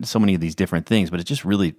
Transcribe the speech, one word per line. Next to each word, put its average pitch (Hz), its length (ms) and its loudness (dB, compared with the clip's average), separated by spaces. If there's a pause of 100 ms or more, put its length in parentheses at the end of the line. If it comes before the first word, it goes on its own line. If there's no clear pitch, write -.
so - 180 -2
many 101 140 4
of 85 60 0
these 80 140 -2
different 85 320 0
things. 98 240 2
But 87 80 -4
it 87 60 -6
just 143 200 -6
really, 98 340 0